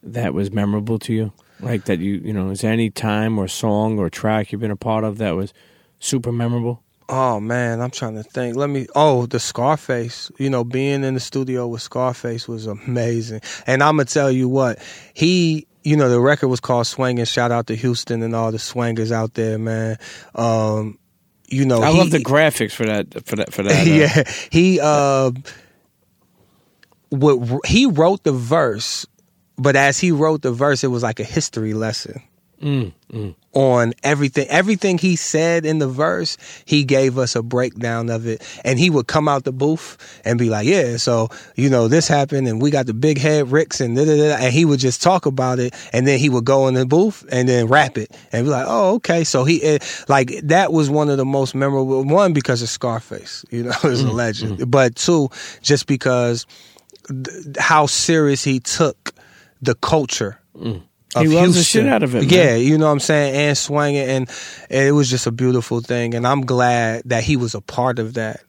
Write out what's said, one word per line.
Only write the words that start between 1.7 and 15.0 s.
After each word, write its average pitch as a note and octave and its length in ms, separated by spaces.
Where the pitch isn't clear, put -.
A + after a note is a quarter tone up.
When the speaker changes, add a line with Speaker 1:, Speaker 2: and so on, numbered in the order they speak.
Speaker 1:
that F#2 140
you, G2 140
you G#2+ 100
know, F#2+ 160
is F#2+ 120
there A2 100
any A2+ 180
time G#2+ 480
or F#2+ 100
song G#2+ 520
or F#2 100
track G#2+ 420
you've G#2 100
been A2 100
a G2+ 40
part A2 280
of G#2 160
that G#2 160
was G2 180
super B2 320
memorable? A#2+ 500
Speaker 2:
Oh, B2+ 300
man, A#2 420
I'm B2+ 100
trying A2+ 240
to G#2+ 80
think. A#2+ 320
Let C#3+ 140
me, C#3 260
oh, C#3 320
the A#2+ 120
Scarface, B2 1000
you C3+ 100
know, B2+ 140
being C3+ 400
in C3 100
the B2+ 60
studio B2+ 480
with A#2 160
Scarface B2 640
was A2+ 200
amazing. A#2 760
And C3+ 160
I'ma D3+ 200
tell C#3 280
you B2+ 160
what, B2+ 320